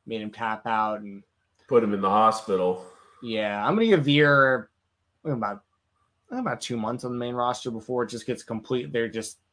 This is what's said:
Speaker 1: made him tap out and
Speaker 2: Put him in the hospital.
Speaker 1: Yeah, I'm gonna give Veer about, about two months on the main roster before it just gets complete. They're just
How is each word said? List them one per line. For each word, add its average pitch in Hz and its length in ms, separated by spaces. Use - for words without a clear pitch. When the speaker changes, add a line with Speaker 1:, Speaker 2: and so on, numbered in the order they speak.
Speaker 1:
made 110 160
him 107 100
tap 110 340
out 107 360
and 101 220
Speaker 2:
Put 120 160
him 104 100
in 98 60
the 98 100
hospital. 98 760
Speaker 1:
Yeah, 107 440
I'm 156 100
gonna 226 120
give 170 180
Veer 143 640
about, 107 380
about 214 300
two 120 160
months 117 260
on 123 80
the 123 60
main 120 180
roster 123 340
before 120 340
it 113 60
just 117 160
gets 120 180
complete. 120 500
They're 117 160
just 110 300